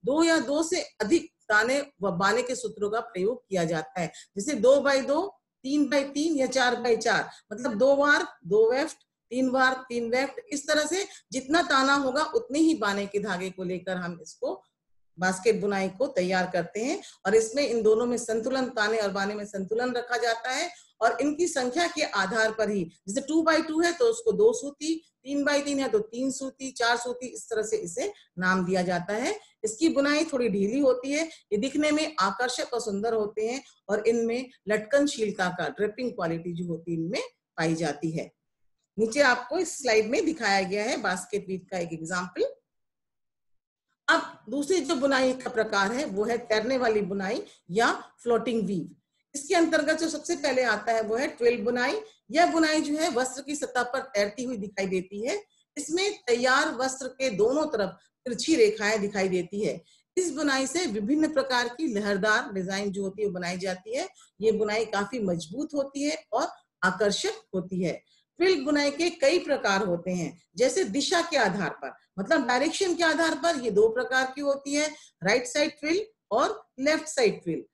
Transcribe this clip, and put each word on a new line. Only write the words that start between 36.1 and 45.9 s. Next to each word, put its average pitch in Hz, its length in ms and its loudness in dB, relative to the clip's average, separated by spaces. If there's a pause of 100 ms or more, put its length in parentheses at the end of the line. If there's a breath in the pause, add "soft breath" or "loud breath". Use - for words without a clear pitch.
quality 170 400 -4
जो 175 140 -6
होती 170 260 -6
है 165 60 -2
इनमें 190 240 -4 (340)
पाई 165 180 0
जाती 160 360 -2
है। 156 200 -6 (680)
नीचे 226 220 0
आपको 262 380 0
इस 359 200 -6
स्लाइड 220 320 2
में 330 140 0
दिखाया 202 380 0
गया 202 220 -4
है 277 120 -2
बास्केट 196 520 -4
वीव 190 120 -6 (100)
का 185 80 -4
एक 170 140 -6
एग्जांपल। 180 520 -4 (1600)
अब - 400 0
दूसरी 285 320 0
जो 277 140 -2
बुनाई 262 380 2
का 254 180 -6
प्रकार 214 420 0